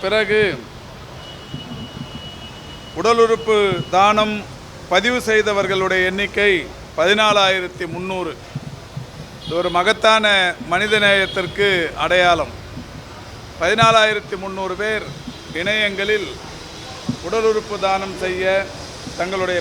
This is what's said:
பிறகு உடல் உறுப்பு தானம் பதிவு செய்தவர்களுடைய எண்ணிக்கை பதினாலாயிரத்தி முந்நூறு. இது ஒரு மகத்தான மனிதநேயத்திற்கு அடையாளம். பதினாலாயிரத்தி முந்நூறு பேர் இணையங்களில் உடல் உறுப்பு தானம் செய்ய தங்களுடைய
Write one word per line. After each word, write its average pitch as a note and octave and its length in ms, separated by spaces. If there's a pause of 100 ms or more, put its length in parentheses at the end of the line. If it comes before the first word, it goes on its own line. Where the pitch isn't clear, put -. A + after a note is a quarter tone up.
பிறகு G#3 360 (2500)
உடல் A3+ 240
உறுப்பு A3 340 (380)
தானம் G#3+ 400 (560)
பதிவு A#3 280 (100)
செய்தவர்களுடைய F#3+ 840
எண்ணிக்கை G3+ 380 (480)
பதினாலாயிரத்தி F#3+ 880 (100)
முந்நூறு. F3+ 380 (1080)
இது D3+ 180
ஒரு F3 80 (100)
மகத்தான A3 460 (460)
மனிதநேயத்திற்கு G3+ 1000 (360)
அடையாளம். F3 480 (1040)
பதினாலாயிரத்தி G#3+ 840
முந்நூறு F#3+ 380
பேர் G#3+ 220 (560)
இணையங்களில் G3+ 680 (1000)
உடல் A3 220
உறுப்பு G#3+ 360
தானம் F#3+ 380
செய்ய F#3 220 (720)
தங்களுடைய F#3 420